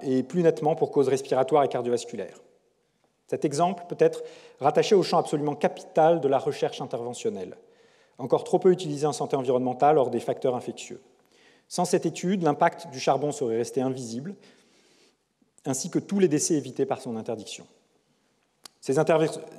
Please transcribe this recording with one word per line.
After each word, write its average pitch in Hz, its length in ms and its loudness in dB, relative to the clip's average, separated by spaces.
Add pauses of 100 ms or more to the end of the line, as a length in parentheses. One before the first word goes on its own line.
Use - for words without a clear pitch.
et 131 200 0
plus 175 180 -2
nettement 156 340 2
pour 151 160 0
causes 131 180 2
respiratoires 135 560 2
et - 20 2
cardiovasculaires. 120 720 -4 (880)
Cet - 160 -4
exemple 170 460 0
peut 156 100 -10
être - 240 2 (380)
rattaché 147 340 4
au 175 80 6
champ 180 140 0
absolument 147 380 0
capital 165 680 2
de 139 80 2
la 135 100 4
recherche 143 400 -4
interventionnelle, 117 800 -8 (640)
encore 131 240 0
trop - 140 2
peu 185 140 6
utilisée 151 340 -2
en 143 80 0
santé 147 220 -4
environnementale 131 640 2
hors 120 100 2
des 117 100 -2
facteurs 123 360 -2
infectieux. - 440 -10 (680)
Sans 180 180 -2
cette 180 220 2
étude, 180 340 -2
l'impact 160 480 0
du 127 100 -12
charbon 143 320 0
serait 113 260 -2
resté 120 220 -4
invisible, 131 540 -6 (1300)
ainsi 139 260 -4
que 165 80 -2
tous 196 180 -4
les 185 100 6
décès 151 280 0
évités 131 320 -2
par 127 120 -4
son 117 160 -8
interdiction. 110 520 -10 (1120)
Ces 135 160 -2
interve-, 156 420 2 (200)